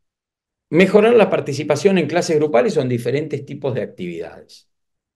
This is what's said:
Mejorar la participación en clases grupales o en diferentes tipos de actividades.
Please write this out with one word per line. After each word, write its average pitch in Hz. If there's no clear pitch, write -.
Mejorar 208
la 220
participación 151
en 151
clases 170
grupales 190
o 143
en 127
diferentes 131
tipos 139
de 107
actividades. 82